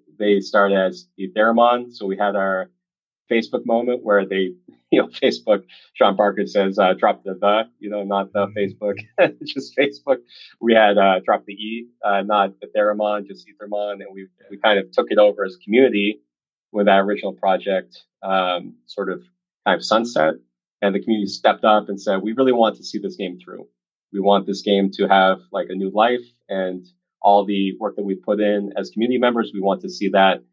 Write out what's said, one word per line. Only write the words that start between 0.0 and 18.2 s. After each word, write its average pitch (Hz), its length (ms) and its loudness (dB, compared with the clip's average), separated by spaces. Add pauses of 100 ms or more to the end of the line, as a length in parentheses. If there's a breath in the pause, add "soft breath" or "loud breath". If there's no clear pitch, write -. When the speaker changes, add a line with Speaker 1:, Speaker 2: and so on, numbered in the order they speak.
Speaker 1:
they 104 220 2
started 98 360 0
as 92 300 -2 (120)
Ethereumon. 117 720 2
So 110 140 -14
we 98 140 -6
had 101 180 0
our 95 320 -2 (640)
Facebook 117 320 -2
moment 120 380 -2
where 101 240 2
they, 95 240 -2 (180)
<laughs> - 240 -8
you 127 80 4
know, 120 60 -2
Facebook, - 560 0 (320 soft breath)
Sean 101 200 4
Parker 101 320 0
says, 98 320 0
uh, 92 140 4
"Drop 98 320 0
the 95 160 -10
the," 104 220 2 (160)
you 104 100 -12
know, 104 160 -6
not 98 300 -4
the 101 140 0
Speaker 2:
Mm-hmm. 101 360 -6
Speaker 1:
Facebook, 101 120 -4 (220)
<laughs> 170 260 0
just - 340 -12
Facebook. 139 400 -2 (420 loud breath)
We 113 140 2
had, 104 240 6
uh, 95 260 4
"Drop 104 220 -2
the 101 80 -14
E," 113 320 -10 (180)
uh, 98 160 0
not 101 320 0 (100)
Ethereumon, 104 640 -2
just 95 220 -20
Ethermon. 104 440 -8
And 98 200 -16
we, 98 160 -18 (220)
we 101 80 -16
kind 104 200 2
of 92 140 -6
took 123 160 0
it - 80 0
over 104 300 4
as 92 80 -10
a - 100 -20
community 107 560 2 (500)
when 104 140 -2
that 98 140 4
original 101 340 -2
project, 95 640 -4 (260)